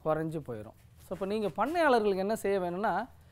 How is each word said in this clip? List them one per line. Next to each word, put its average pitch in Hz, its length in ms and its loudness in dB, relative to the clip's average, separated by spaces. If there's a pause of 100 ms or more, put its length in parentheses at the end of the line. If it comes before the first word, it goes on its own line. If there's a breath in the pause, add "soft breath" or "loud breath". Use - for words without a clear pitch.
குறைஞ்சு 160 420 0
போயிடும். 107 300 -10 (240)
So, - 100 -12
இப்ப 190 140 -6
நீங்க 208 220 -2
பண்ணையாளர்களுக்கு 240 680 2
என்ன 202 180 0
செய்ய 202 240 0
வேணும்னா, 180 460 -2 (260 soft breath)